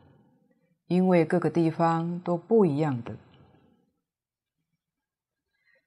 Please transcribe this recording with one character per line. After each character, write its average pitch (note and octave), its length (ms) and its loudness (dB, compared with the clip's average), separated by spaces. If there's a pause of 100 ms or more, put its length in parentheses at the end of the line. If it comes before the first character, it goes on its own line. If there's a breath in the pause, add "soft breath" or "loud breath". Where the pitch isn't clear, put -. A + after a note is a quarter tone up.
(880)
因 F3+ 200 2
为 F3+ 160 4
各 E3+ 160 0
个 D#3+ 100 -2
地 E3 220 0
方 E3 480 -2
都 F3 180 -4
不 A3 280 2
一 C#3+ 140 0
样 C#3 220 -2
的。 A2 140 -12 (2750)